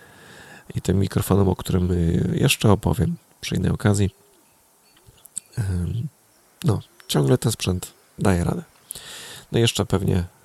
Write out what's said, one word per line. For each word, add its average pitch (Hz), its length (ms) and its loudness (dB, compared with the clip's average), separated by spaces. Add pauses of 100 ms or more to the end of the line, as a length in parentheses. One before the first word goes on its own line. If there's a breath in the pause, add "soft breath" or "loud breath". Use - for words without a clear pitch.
(760 loud breath)
i - 60 -4
tym 95 180 2
mikrofonom, 98 500 2
o 90 60 2
którym, 90 360 0
e, 90 40 0 (420)
jeszcze 120 340 2
opowiem - 440 0 (260)
przy - 140 -6
innej 90 160 0
okazji, 101 440 0 (1400)
em, 98 500 -4 (560)
no, 113 160 2 (280)
ciągle 135 300 2
ten 113 140 0
sprzęt - 420 -4 (260)
daje 90 240 2
radę. 170 200 -4 (880 loud breath)
No - 80 0
i - 20 4
jeszcze 113 240 0
pewnie 95 380 0 (220)